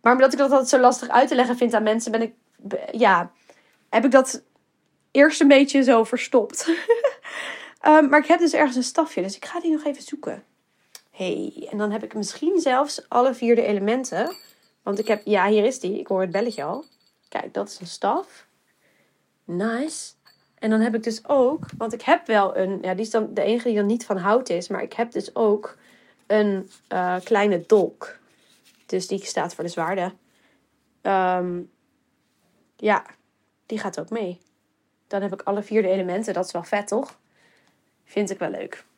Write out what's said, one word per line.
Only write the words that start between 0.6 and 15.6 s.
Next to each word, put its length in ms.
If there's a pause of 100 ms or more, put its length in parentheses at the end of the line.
zo 100
lastig 300
uit 200
te 60
leggen 220
vind 180
aan 80
mensen, 300
ben 100
ik, 100 (240)
be-, 340
ja, 400 (600)
heb 140
ik 60
dat 320 (680)
eerst 300
een 80
beetje 340
zo 220
verstopt. 680
<laughs> 40 (1120)
Ehm, 220
maar 120
ik 60
heb 120
dus 140
ergens 240
een 60
stafje, 400
dus 140
ik 80
ga 160
die 100
nog 140
even 180
zoeken. 420 (680)
Hey, 600
en 80
dan 120
heb 120
ik 120
misschien 460
zelfs 480
alle 260
vier 200
de 80
elementen. 760 (460)
Want 160
ik 100
heb, 160
ja, 240
hier 160